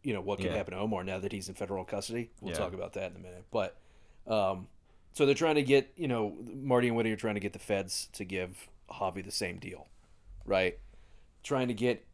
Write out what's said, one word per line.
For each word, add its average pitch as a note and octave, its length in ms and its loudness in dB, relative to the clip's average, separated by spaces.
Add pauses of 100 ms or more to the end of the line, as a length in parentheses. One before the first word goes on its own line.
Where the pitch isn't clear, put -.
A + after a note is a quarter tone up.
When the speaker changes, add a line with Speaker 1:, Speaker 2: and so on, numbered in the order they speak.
Speaker 1:
you B2+ 100 -2
know, F#2+ 80 -2
what G2 180 -2
could F#2+ 80 -2
Speaker 2:
Yeah. F2 100 0
Speaker 1:
happen F2+ 180 -4
to F#2+ 60 -6
Omar G2+ 240 0
now F#2+ 160 -4
that G2+ 100 -4
he's F#2+ 180 -6
in F#2 60 -10
federal F#2+ 300 -4
custody. A2 460 -4 (100)
We'll E2+ 140 -6
Speaker 2:
Yeah. D#2 40 -2
Speaker 1:
talk F#2 140 -2
about F2+ 220 -8
that F#2+ 180 -4
in F#2 40 -16
a F2 40 -16
minute. F2+ 320 -16
But, F#2 240 0 (500)
um, F#2+ 400 2 (460)
so C#3+ 140 6
they're C#3 100 6
trying D#3+ 200 4
to D3 60 6
get, C3+ 340 6
you D#3+ 120 -4
know, A2 220 2
Marty B2 580 2
and A#2 80 2
Wendy A2 160 4
are G#2+ 40 0
trying G#2+ 180 -2
to G#2 60 0
get G2 120 -4
the - 80 -12
feds G2 540 -2
to G2 100 -8
give F#2 440 -6 (220)
Javi F#2+ 340 -4
the - 60 -10
same F2+ 300 -2
deal, - 260 -12 (580)
right? F#2 340 4 (680)
Trying C3 240 2
to B2 60 0
get A#2 400 2